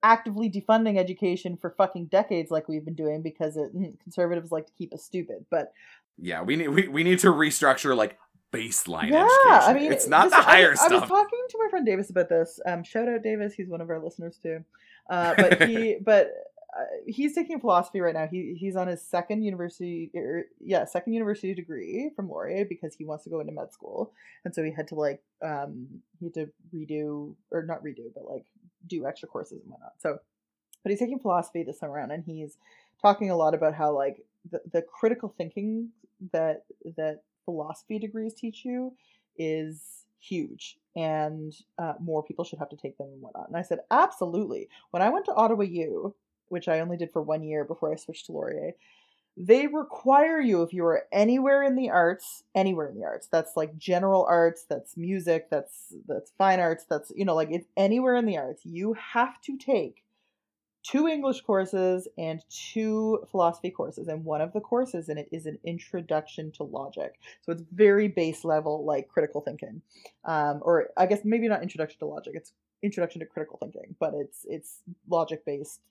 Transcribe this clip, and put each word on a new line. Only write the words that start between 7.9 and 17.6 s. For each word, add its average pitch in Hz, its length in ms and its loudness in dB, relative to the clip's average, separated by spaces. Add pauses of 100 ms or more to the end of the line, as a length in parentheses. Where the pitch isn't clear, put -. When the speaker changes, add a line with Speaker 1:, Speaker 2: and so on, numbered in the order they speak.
Speaker 2:
like, 107 220 2 (360)
baseline 139 560 -2
Speaker 1:
Yeah, 320 160 6
Speaker 2:
education. 523 240 10 (200)
Speaker 1:
I 247 40 8
mean, 285 180 2
Speaker 2:
It's - 160 0
not 156 180 8
Speaker 1:
this, 359 100 4
Speaker 2:
the - 60 10
higher 175 300 10
Speaker 1:
I, 139 40 4
Speaker 2:
stuff. 330 160 8
Speaker 1:
I - 80 6
was - 100 -2
talking 415 400 2
to 440 120 -10
my 427 80 2
friend 359 160 0
Davis 196 240 0
about 180 200 0
this. 165 360 2
Um, 175 200 -2
shout 233 240 -2
out 233 120 -2
Davis, 208 320 -4
he's 190 140 -8
one 170 140 -8
of 165 80 -10
our 160 120 -4
listeners 170 400 -12
too. 160 220 -8 (460)
Uh, 175 260 2
but 180 320 8
he, 226 320 0
Speaker 2:
<laughs> - 20 -10
Speaker 1:
but, 202 260 6 (500)
uh, - 60 -4 (220)
he's 294 300 -2
taking 330 240 -4
philosophy 190 400 2